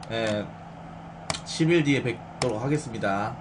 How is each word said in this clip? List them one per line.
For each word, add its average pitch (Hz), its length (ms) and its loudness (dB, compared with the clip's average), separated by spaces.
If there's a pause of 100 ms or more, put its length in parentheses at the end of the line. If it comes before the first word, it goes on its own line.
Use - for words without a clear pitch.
(120)
예, 107 340 0 (960)
십 160 260 2
일 170 140 8
뒤에 139 180 6
뵙도록 117 600 -2
하겠습니다. 113 800 0